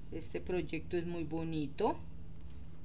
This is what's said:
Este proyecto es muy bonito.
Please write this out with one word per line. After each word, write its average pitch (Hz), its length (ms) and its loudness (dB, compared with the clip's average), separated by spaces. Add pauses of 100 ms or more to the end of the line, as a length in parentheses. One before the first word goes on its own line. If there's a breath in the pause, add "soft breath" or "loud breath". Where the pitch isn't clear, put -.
(140)
Este 160 260 -2
proyecto 165 560 0
es 170 100 2
muy 170 200 0
bonito. 160 720 2 (880)